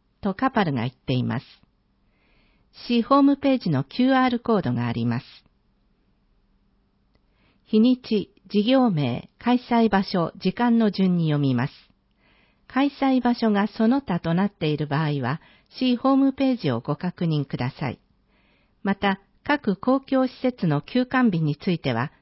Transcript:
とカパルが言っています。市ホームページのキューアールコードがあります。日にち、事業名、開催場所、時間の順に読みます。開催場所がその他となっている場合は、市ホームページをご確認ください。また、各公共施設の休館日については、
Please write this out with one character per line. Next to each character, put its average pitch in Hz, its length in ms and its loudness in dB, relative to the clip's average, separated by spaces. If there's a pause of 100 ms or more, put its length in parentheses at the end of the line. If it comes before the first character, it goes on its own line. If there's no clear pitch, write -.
(200)
と 196 140 -4
カ - 180 -4
パ 214 100 0
ル 175 100 -2
が 113 100 -4
言 123 80 -4
っ - 20 -14
て - 220 -6
い 123 100 0
ま 117 160 -4
す。 - 40 -16 (1400)
市 240 160 2
ホ 269 160 2
ー 285 40 6
ム 277 140 6
ペ 277 180 0
ー 254 40 0
ジ 196 120 -4
の 139 120 0
キ - 220 -2
ュ 262 80 4
ー 262 100 4
ア - 20 2
ー 254 60 2
ル 240 80 -2
コ 226 200 0
ー 175 40 -2
ド 123 100 -2
が 120 140 -2
あ 117 60 -4
り 117 120 -4
ま 117 140 -2
す。 - 80 -16 (2500)
日 214 160 2
に 247 200 2
ち、 - 320 -4 (140)
事 208 160 0
業 254 300 2
名、 143 360 -2 (120)
開 247 180 0
催 233 320 0
場 190 140 0
所、 170 320 -2
時 185 160 -4
間 233 260 0
の 220 140 2
順 185 240 0
に 165 80 0
読 147 160 0
み 135 160 0
ま 120 100 -2
す。 - 60 -8 (960)
開 277 200 0
催 269 320 0
場 240 140 2
所 226 160 0
が 202 160 2
そ 220 220 0
の 254 120 2
他 180 200 -4
と 165 120 -4
な 185 140 2
っ - 60 -4
て - 160 -4
い 151 80 -2
る 151 100 -4
場 147 160 -2
合 147 120 -2
は、 135 260 -4 (380)
市 254 180 0
ホ 262 180 0
ー - 20 2
ム 269 160 2
ペ 269 200 0
ー 240 40 -2
ジ 156 160 -2
を 113 80 -2
ご 147 160 -4
確 - 280 -6
認 151 200 0
く - 120 -12
だ 127 140 -4
さ 139 200 -8
い。 - 100 -12 (840)
ま 196 140 -2
た、 196 240 -2 (240)
各 254 320 -2
公 262 240 0
共 262 260 0
施 - 140 -8
設 247 260 -4
の 151 140 2
休 247 260 -2
館 254 240 2
日 175 100 0
に 151 160 -2
つ - 140 -6
い 170 80 0
て 131 140 -4
は、 120 300 -4